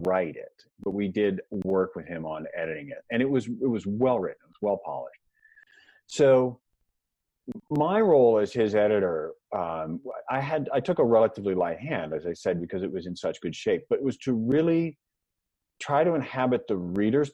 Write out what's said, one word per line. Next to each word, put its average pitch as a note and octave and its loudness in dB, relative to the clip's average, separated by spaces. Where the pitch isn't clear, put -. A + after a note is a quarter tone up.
write F#2 0
it, - -18
but G2+ -4
we G2+ -2
did G2 0
work F#2+ 0
with E2 -10
him E2 -8
on D#2 -8
editing D#2+ -6
it. - -14
And A#2 0
it C3+ 2
was, B2+ 0
it A#2+ -4
was G#2 -2
well A#2 2
written, F2 -6
it - -20
was - -20
well G2+ 0
polished. C2 -12
So C3 4
my D#3 2
role C3 6
as G#2 0
his A2 2
editor, F#2+ 2
um, E2 -4
I C3 -2
had, C#3+ -4
I C#3 0
took E3+ -2
a D3+ 6
relatively A2 4
light E2+ -2
hand, F#2 -6
as D#2 -6
I E2+ -4
said, F2+ -2
because F2 -6
it F#2+ -4
was F2 -8
in F2+ -8
such E2 -6
good E2+ -6
shape, F2+ -2
but - 0
it B2 -8
was C3 -2
to C3+ 0
really D#3 0
try C#3+ 2
to E3+ 2
inhabit B2+ -2
the G2+ 0
reader's G#2 0